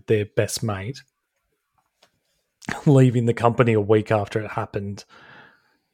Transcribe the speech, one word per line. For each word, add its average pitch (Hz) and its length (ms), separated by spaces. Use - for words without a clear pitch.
their 107 180
best - 360
mate 107 380
leaving 131 400
the 117 80
company 117 400
a 107 80
week 107 300
after 107 280
it 104 120
happened. 101 520